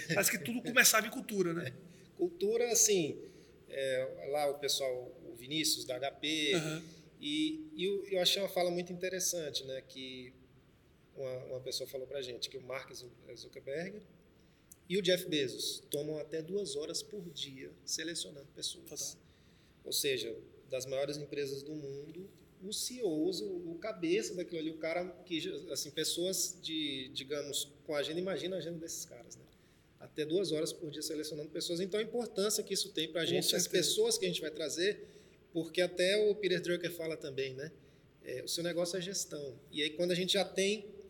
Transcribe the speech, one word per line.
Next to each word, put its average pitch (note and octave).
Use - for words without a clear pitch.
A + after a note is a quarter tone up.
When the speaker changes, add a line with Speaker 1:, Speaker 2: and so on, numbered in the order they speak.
Speaker 1:
Parece -
que A#3
tudo A#3
começava A3+
em A#3
cultura, F#3+
né? E3
Speaker 2:
É. -
Cultura, G#3+
assim, F#3+
é, C3
lá D3
o C#3
pessoal, B2+
o B2
Vinícius, C#3
da B2+
H C3+
P, D3+
Speaker 1:
Aham. D#3
Speaker 2:
e, D#3
e F3
eu, G3
eu F#3
achei F#3
uma F#3+
fala F3+
muito F3
interessante, F3
né, C3
que B2+
uma, B2+
uma B2+
pessoa C3
falou C3
pra C#3
gente, B2
que -
o B2+
Mark B2+
Zu-, B2
Zuckerberg D#3
e F3
o G#3
Jeff F3+
Bezos C#3
tomam D3+
até D#3+
duas F3
horas D#3
por F#3
dia C#3
selecionando D#3+
pessoas. -
Speaker 1:
Total. -
Speaker 2:
Ou -
seja, A#2
das C3
maiores C#3+
empresas C#3
do D3+
mundo, D3+
os G3+
ceos, F#3
o, F3
o -
cabeça F#3
daquilo D#3+
ali, D#3
o D#3+
cara E3
que, E3
assim, C#3+
pessoas F3
de, C#3+
digamos, D3
com D#3
a C#3+
agenda, D3
imagina F#3
a -
agenda E3
desses -
caras, -
né? -
Até D3+
duas D#3+
horas D#3
por D#3
dia D3
selecionando D#3
pessoas. E3+
Então, G3
a -
importância G#3+
que -
isso -
tem D#3+
pra E3+
Speaker 1:
Com D#3+
Speaker 2:
gente, E3
as F3+
Speaker 1:
certeza. -
Speaker 2:
pessoas G#3+
que F#3+
a F3+
gente E3
vai D3+
trazer, D#3+
porque E3
até F3+
o G3
Peter F#3
Drucker E3+
fala D#3+
também, C3+
né? D3
É, B2+
o -
seu E3
negócio F3
é F#3
gestão. D3
E D3+
aí, D#3
quando F3
a -
gente F3+
já G3
tem G3+